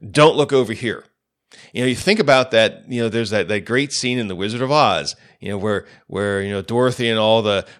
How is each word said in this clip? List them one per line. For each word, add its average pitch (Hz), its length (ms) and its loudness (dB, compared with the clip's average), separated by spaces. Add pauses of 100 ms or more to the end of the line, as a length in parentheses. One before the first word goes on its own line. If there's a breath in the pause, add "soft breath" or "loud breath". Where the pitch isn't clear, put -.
don't 151 280 4
look 143 180 0
over 117 200 2
here." 110 320 -8 (680 loud breath)
You 117 80 -6
know, 127 60 0
you 123 80 0
think 214 240 0
about 131 320 4
that, 110 380 2
you 120 120 -4
know, 113 80 0
there's 110 220 -2
that, 101 160 0
that 101 180 -4
great 139 260 -2
scene 123 280 -4
in 107 80 -4
The 95 80 -8
Wizard 107 260 -6
of 131 100 -2
Oz, 101 440 2 (240 soft breath)
you 95 100 -10
know, 101 80 -6
where, 101 280 -4 (220 soft breath)
where, 101 340 -4
you 101 100 -6
know, 98 100 -6
Dorothy 120 480 -2
and 110 80 -2
all 110 240 4
the, 101 240 0 (140 loud breath)